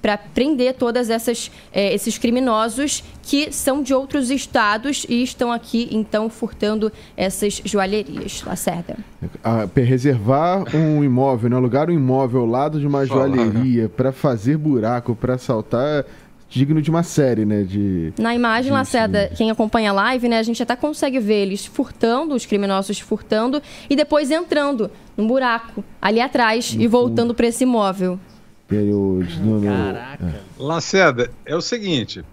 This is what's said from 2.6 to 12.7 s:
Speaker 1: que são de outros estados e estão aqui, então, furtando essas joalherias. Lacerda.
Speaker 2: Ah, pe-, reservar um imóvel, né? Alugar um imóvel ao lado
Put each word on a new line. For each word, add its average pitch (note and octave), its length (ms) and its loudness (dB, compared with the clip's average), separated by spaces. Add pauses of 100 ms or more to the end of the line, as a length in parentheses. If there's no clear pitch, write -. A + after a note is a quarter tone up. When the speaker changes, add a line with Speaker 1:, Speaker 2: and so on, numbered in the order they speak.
Speaker 1:
que C#4+ 300 -2
são C#4 320 0
de B3+ 100 0
outros C4+ 380 0
estados A#3 760 0
e A#3+ 140 0
estão B3 300 -2
aqui, A#3 400 -2
então, G#3+ 360 -2
furtando G#3+ 640 -4 (240)
essas G3 480 -2
joalherias. G3 800 -4
Lacerda. F3 540 -6 (460)
Speaker 2:
Ah, A2+ 280 0
pe-, C3+ 120 2
reservar C3+ 800 2 (120)
um D3+ 280 2
imóvel, B2 480 2
né? B2 40 2
Alugar B2+ 340 2
um F3 40 2
imóvel C3 480 2
ao A#2 60 2
lado C#3+ 320 0